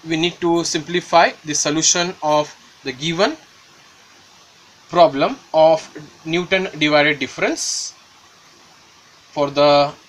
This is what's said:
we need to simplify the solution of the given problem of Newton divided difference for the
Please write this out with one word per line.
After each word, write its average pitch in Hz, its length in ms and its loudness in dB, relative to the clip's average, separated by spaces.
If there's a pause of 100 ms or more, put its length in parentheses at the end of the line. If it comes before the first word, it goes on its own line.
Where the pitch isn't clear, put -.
we 165 80 -2
need 170 240 -2
to 170 240 0
simplify 175 680 0 (120)
the 151 100 -8
solution 160 680 -2
of 151 320 0 (280)
the 135 100 -8
given 165 420 -2 (1500)
problem 165 480 2 (160)
of 156 300 4 (400)
Newton 180 460 -2 (100)
divided 151 400 2
difference - 720 -6 (1400)
for 143 180 -2
the 143 420 4 (180)